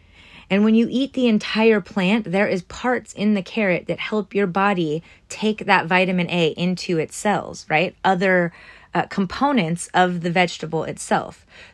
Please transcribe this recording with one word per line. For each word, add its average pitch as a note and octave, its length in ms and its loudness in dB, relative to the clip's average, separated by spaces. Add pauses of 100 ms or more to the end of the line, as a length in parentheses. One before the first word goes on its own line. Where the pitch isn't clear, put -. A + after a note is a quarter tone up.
(500)
And G3+ 140 4
when A3 120 6
you A#3 140 4
eat C4+ 240 -2
the B3+ 140 2
entire G#3+ 540 2
plant, G3 500 0
there G3 160 2
is F3+ 160 -2
parts A#3+ 500 -4
in G#3+ 200 0
the G3 80 0
carrot F#3 460 -2
that E3+ 120 -4
help - 340 -6
your G3+ 140 0
body F3 560 0 (260)
take G#3+ 360 -4
that F3+ 200 4
vitamin F3+ 440 2
A F3 200 2
into F3 480 -2
its - 180 -4
cells, - 540 -4
right? D#3+ 340 0
Other, F#3 480 2 (420)
uh, F3 100 0
components F#3+ 920 -2
of F3+ 280 2
the F3 100 -4
vegetable E3 520 -2
itself. - 640 -4 (280)